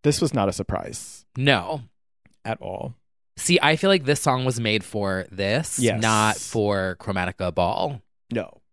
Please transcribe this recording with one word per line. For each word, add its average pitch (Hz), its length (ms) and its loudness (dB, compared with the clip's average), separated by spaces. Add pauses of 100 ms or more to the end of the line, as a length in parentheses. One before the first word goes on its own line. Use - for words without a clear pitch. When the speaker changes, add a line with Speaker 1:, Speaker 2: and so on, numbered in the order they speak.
Speaker 1:
This 147 180 2
was 151 120 0
not 101 160 2
a 92 40 -2
surprise. - 720 -8 (120)
Speaker 2:
No. 127 440 0 (640)
Speaker 1:
At 113 160 -6
all. 98 340 -10 (420)
Speaker 2:
See, 175 240 2
I 151 140 4
feel 196 140 2
like 185 160 2
this 143 160 2
song 127 240 2
was 123 140 0
made 110 240 2
for 95 480 -2
this, 101 480 -2
Speaker 1:
Yes. 110 220 2
Speaker 2:
not 107 360 4
for 101 640 -2
Chromatica 90 540 -4
Ball. 92 480 -2 (300)
Speaker 1:
No. 110 300 -6 (120)